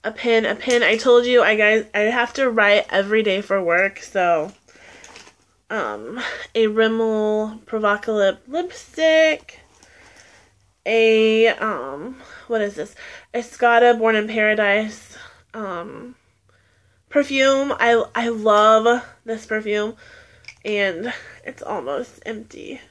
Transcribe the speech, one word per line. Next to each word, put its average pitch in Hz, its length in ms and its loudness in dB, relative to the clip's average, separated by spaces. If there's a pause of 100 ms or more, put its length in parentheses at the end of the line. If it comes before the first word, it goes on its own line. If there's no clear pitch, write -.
A 220 60 -6
pin, 226 340 0
a - 80 -2
pin. 240 300 0
I 208 140 2
told 240 280 4
you, 247 180 4
I, 214 120 4
guys, 214 300 2 (100)
I 208 40 -2
have 240 340 -2
to 269 160 0
write 208 400 2
every 208 340 0
day 196 160 0
for 196 240 -4
work, 180 360 0
so, 175 520 -2 (1160)
um, 196 520 -8 (320)
a 226 140 2
Rimmel 214 960 0
Provocalip 208 760 0 (100)
lipstick. 320 1120 0 (1200)
A, 220 640 4
um, 180 680 -4 (300)
what 226 120 -2
is 202 160 -4
this? 156 200 -12 (380)
Escada 233 640 2
Born 220 200 2
in 214 100 -2
Paradise, 214 920 -2 (360)
um, 208 600 -12 (920)
perfume. 269 720 0
I, 233 240 2 (100)
I 233 140 -4
love 220 800 4 (180)
this 226 220 -10
perfume, 214 500 -4 (680)
and 202 480 -4 (320)
it's - 180 -16
almost 151 640 -8
empty 220 640 -14